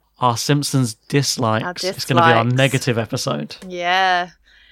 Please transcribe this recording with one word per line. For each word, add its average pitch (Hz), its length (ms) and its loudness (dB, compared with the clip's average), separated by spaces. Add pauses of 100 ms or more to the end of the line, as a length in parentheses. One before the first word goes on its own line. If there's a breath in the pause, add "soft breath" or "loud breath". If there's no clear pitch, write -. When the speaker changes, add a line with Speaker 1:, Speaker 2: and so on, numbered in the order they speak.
(200)
Speaker 1:
our 120 180 2
Simpsons 139 560 0
dislikes. 131 880 -2
Speaker 2:
Our 185 80 -2
Speaker 1:
It's - 140 -10
gonna 170 160 2
be 165 100 6
our 113 140 4
Speaker 2:
dislikes. 123 100 0
Speaker 1:
negative 131 420 0
episode. 131 600 -6 (100)
Speaker 2:
Yeah. 180 640 0 (420 soft breath)